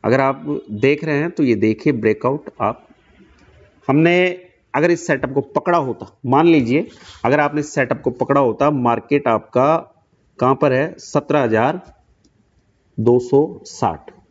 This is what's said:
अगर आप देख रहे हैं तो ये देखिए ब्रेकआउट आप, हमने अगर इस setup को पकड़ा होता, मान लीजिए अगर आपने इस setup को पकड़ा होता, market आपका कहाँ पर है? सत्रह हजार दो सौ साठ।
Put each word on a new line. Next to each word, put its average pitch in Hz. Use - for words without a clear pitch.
अगर 120
आप 135
देख 135
रहे 156
हैं 160
तो 175
ये 123
देखिए 110
ब्रेकआउट 120
आप, 113
हमने 160
अगर 151
इस 170
setup 135
को 139
पकड़ा 170
होता, 127
मान 143
लीजिए 147
अगर 135
आपने 147
इस 143
setup 135
को 135
पकड़ा 139
होता, 135
market 127
आपका 127
कहाँ 131
पर 135
है? 139
सत्रह 143
हजार 123
दो 120
सौ 139
साठ। -